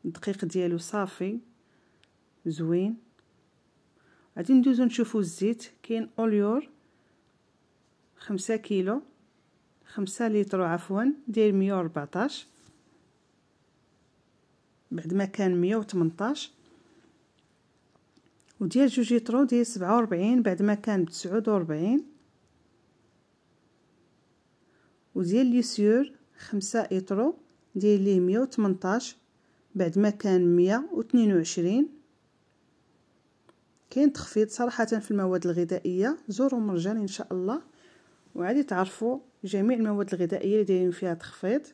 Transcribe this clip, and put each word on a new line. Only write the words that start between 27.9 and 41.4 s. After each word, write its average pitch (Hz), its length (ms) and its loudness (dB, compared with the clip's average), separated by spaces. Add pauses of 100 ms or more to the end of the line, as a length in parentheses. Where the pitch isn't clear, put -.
ليه 196 200 4
مية 185 180 2
وتمنتاش، 208 800 -2 (580)
بعد 175 240 0
ما 208 120 4
كان 180 460 4
مية 214 360 2
وتنين 226 440 2
وعشرين. 185 520 2 (2000)
كاين 285 220 4
تخفيض - 360 -2
صراحة 240 360 -2
في 220 260 -4
المواد 185 360 0
الغذائية، 180 720 -2 (100)
زوروا 247 320 0
مرجان 196 360 -2
إن 208 100 -2
شاء - 260 -8
الله 196 300 -4 (720)
وعادي 214 280 0
تعرفوا 220 560 -2 (260)
جميع 208 340 2
المواد 202 360 -2
الغذائية 180 380 -2
اللي 214 120 2
دايرين 180 260 2
فيها 175 240 -4
تخفيض. 208 480 -4 (120)